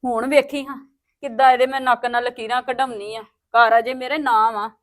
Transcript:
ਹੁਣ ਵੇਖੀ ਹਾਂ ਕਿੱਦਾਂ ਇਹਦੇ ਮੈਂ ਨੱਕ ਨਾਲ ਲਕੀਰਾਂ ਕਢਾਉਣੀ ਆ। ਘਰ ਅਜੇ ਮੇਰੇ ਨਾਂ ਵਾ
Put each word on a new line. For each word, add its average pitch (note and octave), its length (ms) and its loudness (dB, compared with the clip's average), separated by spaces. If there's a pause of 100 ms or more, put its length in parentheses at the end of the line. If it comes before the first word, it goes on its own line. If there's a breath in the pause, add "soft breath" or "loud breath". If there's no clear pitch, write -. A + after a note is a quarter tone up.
ਹੁਣ A#3+ 220 -4
ਵੇਖੀ C#4 380 2
ਹਾਂ C4+ 220 -16 (340)
ਕਿੱਦਾਂ C4 300 4
ਇਹਦੇ B3+ 160 2
ਮੈਂ C4+ 140 -6
ਨੱਕ B3 240 -2
ਨਾਲ A#3+ 180 -2
ਲਕੀਰਾਂ B3 380 -4
ਕਢਾਉਣੀ A#3+ 540 -6
ਆ। A3+ 60 -12
ਘਰ A3+ 580 2
ਅਜੇ A#3+ 140 -4
ਮੇਰੇ B3+ 240 -6
ਨਾਂ A#3 340 2
ਵਾ G#3+ 200 -6 (120)